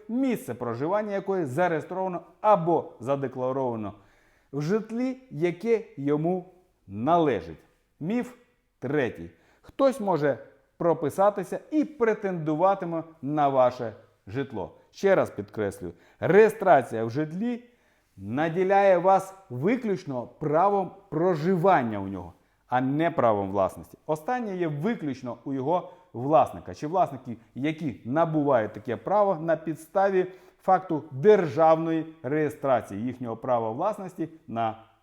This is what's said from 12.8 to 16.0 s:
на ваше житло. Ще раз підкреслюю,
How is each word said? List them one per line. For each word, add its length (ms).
на 280
ваше 440
житло. 440
Ще 240
раз 140
підкреслюю, 640